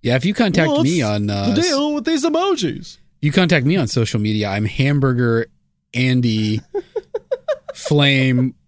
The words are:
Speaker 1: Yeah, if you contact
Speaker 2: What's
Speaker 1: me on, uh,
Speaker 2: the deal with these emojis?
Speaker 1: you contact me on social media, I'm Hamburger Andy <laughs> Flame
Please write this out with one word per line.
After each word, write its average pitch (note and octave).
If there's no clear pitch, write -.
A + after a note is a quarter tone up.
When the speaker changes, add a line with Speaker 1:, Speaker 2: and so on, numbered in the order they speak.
Speaker 1:
Yeah, A#2+
if C3
you G3+
contact G#3
Speaker 2:
What's C#4+
Speaker 1:
me F3
on, G#2
uh, G2+
Speaker 2:
the D4+
deal D4
with D4
these D#4
emojis? D#4+
Speaker 1:
you D3
contact D#3+
me E3+
on D3
social A2+
media, G#2
I'm G#2
Hamburger B2+
Andy A#2
<laughs> -
Flame C3